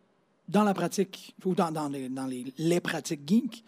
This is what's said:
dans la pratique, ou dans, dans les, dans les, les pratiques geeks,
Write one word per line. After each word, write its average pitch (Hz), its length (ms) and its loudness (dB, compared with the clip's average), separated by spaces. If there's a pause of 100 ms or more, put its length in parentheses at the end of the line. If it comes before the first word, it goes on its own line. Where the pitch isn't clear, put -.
(480)
dans 202 160 4
la 202 100 4
pratique, 185 600 -4 (100)
ou 185 100 2
dans, 170 160 2
dans 156 180 -4
les, 135 200 -6
dans 131 180 -6
les, 127 320 -8
les 170 220 2
pratiques 156 460 -4
geeks, 226 420 2